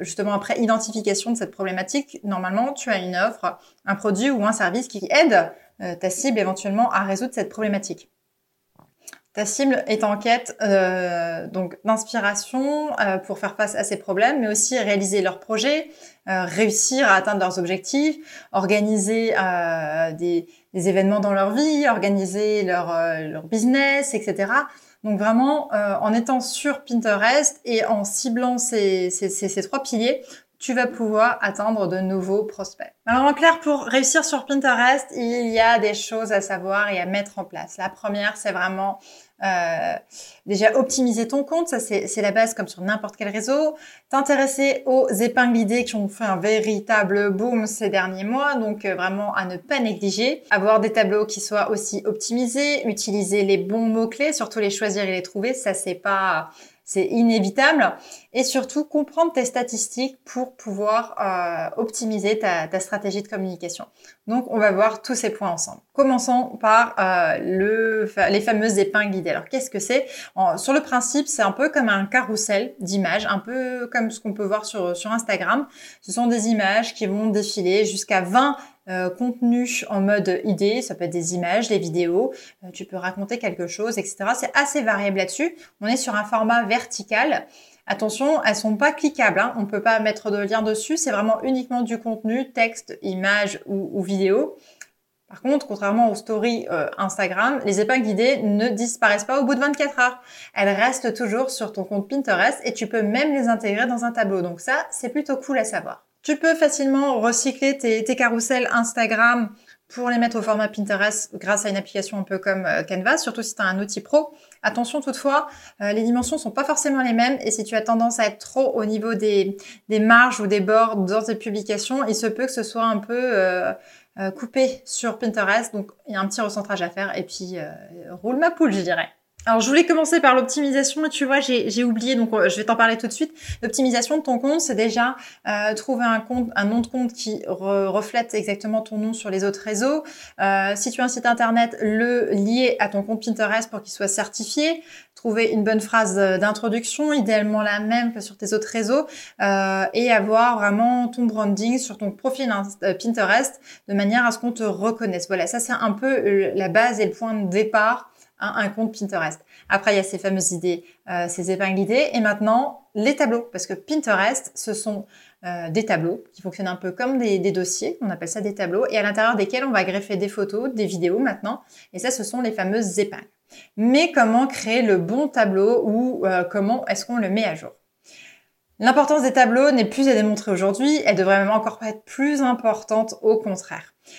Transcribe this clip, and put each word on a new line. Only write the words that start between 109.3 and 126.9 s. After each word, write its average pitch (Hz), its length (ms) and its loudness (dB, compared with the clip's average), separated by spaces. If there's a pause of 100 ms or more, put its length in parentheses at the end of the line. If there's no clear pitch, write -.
pour 247 200 -6
les 240 80 0
mettre 233 220 0
au 208 40 -4
format 214 260 0
Pinterest 208 680 -2
grâce 202 300 -2
à - 20 -2
une 196 80 -2
application 196 420 -6
un 196 40 -2
peu 190 160 -4
comme, 190 260 -2
euh, 165 180 0
Canva, 196 360 0
surtout 233 240 -6
si - 120 -8
t'as 208 100 -4
un 190 140 0
outil 202 220 -6
pro. 302 320 0 (300)
Attention 240 400 -2
toutefois, 285 460 0 (340)
euh, 208 100 -2
les 220 100 0
dimensions 240 360 0
sont 220 120 -6
pas - 140 -2
forcément 285 380 0
les 240 100 2
mêmes 240 300 2
et 220 80 -2
si 214 140 -2
tu 226 100 -8
as 220 80 0
tendance 233 380 2
à 220 40 4
être 208 140 -2
trop - 360 0
au 214 120 0
niveau 220 260 -2
des, 196 460 2 (320)
des 214 100 2
marges 233 400 6
ou 208 60 -2
des 202 140 2
bords 220 360 4
dans 196 260 0
tes 220 120 -2
publications, 214 720 -4
il 220 80 0
se 226 120 -2
peut 220 200 -2
que 262 60 -4
ce 233 100 -4
soit 226 240 -2
un 214 120 2
peu, 233 220 -4
euh, 190 520 0 (460)
euh, 196 120 -4
coupé 262 560 0
sur 220 320 -6
Pinterest. 220 560 0
Donc, 202 160 -8 (180)
il 214 60 -8
y - 20 -4
a 190 40 -2
un 196 60 0
petit 196 140 -4
recentrage 160 400 -4
à 170 80 -2
faire 190 300 -6